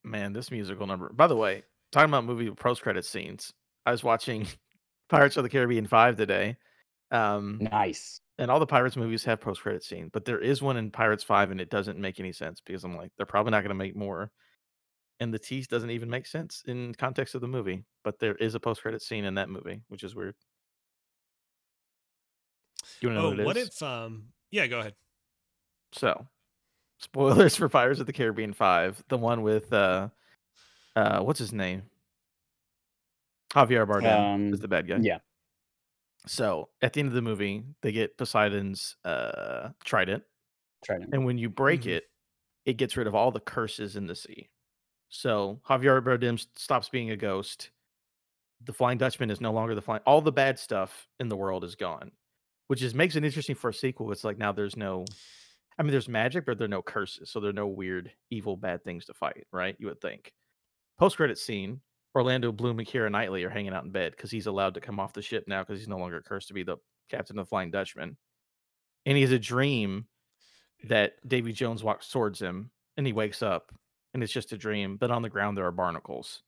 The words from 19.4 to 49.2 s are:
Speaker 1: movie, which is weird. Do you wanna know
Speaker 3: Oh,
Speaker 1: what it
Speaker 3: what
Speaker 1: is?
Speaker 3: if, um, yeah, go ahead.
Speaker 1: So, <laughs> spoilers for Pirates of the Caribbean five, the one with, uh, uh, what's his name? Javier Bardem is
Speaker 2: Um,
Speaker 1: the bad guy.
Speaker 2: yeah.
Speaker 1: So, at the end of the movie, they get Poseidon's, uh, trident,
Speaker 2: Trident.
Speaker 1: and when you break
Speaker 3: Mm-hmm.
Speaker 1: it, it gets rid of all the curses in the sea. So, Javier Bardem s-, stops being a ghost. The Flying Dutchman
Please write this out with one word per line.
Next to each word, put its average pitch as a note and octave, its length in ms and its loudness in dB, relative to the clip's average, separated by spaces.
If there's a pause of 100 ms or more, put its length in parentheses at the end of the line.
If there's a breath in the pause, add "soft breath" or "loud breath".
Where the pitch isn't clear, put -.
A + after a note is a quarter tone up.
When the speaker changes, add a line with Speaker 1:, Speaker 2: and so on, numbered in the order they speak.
Speaker 1:
movie, F#2+ 380 -10
which G2+ 160 -14
is F#2 100 -12
weird. F#2+ 220 -10 (2750 loud breath)
Do B2 80 0
you A2+ 60 0
wanna G#2+ 60 0
know - 60 2
Speaker 3:
Oh, - 40 2
Speaker 1:
what G2+ 100 -4
it G#2 60 2
Speaker 3:
what G#3 100 0
Speaker 1:
is? A#3+ 120 -2
Speaker 3:
if, - 140 -12
um, A2+ 500 -10 (180)
yeah, F#3+ 180 0
go A#2+ 120 -2
ahead. G#2+ 140 -6 (1000)
Speaker 1:
So, - 340 0 (400)
<laughs> - 320 -20
spoilers C#3+ 580 8
for D3+ 120 2
Pirates C3 320 4
of A#2+ 60 -4
the C3+ 60 -6
Caribbean A2 420 0
five, F#2 540 4
the C3 100 0
one A#2 240 0
with, G#2+ 300 2
uh, G2 360 4 (880 soft breath)
uh, G#2 260 4
what's C3 160 0
his A2 140 -6
name? F#2+ 300 -4 (1700)
Javier A#2+ 340 8
Bardem G2+ 680 4
is G2+ 60 0
Speaker 2:
Um, - 20 -4
Speaker 1:
the G#2 80 -8
bad F2+ 200 2
guy. F#2 140 0
Speaker 2:
yeah. F2 160 2 (1080)
Speaker 1:
So, F#2+ 440 -2 (120)
at B2 100 2
the D3 80 -2
end C#3 80 0
of A#2+ 60 -4
the B2 80 0
movie, G#2 420 -4 (180)
they A2 100 -2
get A2 260 -2
Poseidon's, G2+ 840 0
uh, A#1+ 680 -4 (140)
trident, F#2+ 400 0 (600)
Speaker 2:
Trident. - 280 -6
Speaker 1:
and C3+ 120 2
when B2 140 0
you A#2 120 -2
break C3+ 320 2
Speaker 3:
Mm-hmm. A2 40 -6
Speaker 1:
it, F2 180 -2 (600)
it B2+ 140 0
gets B2 180 0
rid A#2 100 0
of G#2 80 -2
all A#2 160 6
the G#2+ 100 -6
curses G2+ 560 -6
in G2+ 100 -6
the E2+ 100 -8
sea. - 320 -16 (600)
So, G#2 580 -2
Javier C3 340 6
Bardem A#2+ 320 2
s-, - 120 -6 (100)
stops B2 320 -2
being A#2+ 220 -4
a A2 60 -4
ghost. G2+ 540 -6 (920)
The A2+ 100 -10
Flying B2 260 0
Dutchman B2+ 320 0